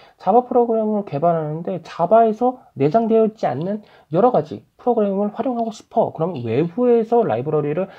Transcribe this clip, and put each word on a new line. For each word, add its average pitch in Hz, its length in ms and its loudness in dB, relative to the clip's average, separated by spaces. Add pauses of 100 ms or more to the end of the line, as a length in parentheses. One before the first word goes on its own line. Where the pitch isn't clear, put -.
(180)
자바 233 260 2
프로그램을 220 600 0
개발하는데 165 760 -2
자바에서 226 800 2 (140)
내장되어 220 500 2
있지 214 220 -2
않는 175 360 -6 (300)
여러 208 180 4
가지 151 360 -2 (100)
프로그램을 208 580 -2
활용하고 233 360 -6
싶어. - 420 -4
그럼 170 220 -4 (100)
외부에서 226 800 2
라이브러리를, 151 640 -2 (100)